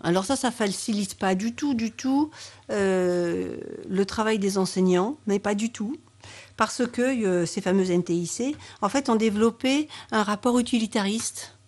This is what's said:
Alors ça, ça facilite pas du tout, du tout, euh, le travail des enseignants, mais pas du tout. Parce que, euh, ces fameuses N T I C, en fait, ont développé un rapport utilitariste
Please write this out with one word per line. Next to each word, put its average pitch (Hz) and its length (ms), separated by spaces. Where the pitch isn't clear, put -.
Alors 185 220
ça, 269 120
ça 247 140
facilite 208 640
pas 190 200
du 226 200
tout, 285 200
du 226 180
tout, 277 380
euh, 180 880
le 190 160
travail 220 340
des 196 200
enseignants, 185 680
mais 208 120
pas 208 160
du 226 160
tout. 233 260
Parce 226 280
que, 240 140
euh, 180 220
ces 196 160
fameuses 185 280
N 175 140
T 170 100
I 170 120
C, 269 300
en 196 80
fait, 277 180
ont 226 80
développé 226 720
un 220 120
rapport 208 360
utilitariste 220 1000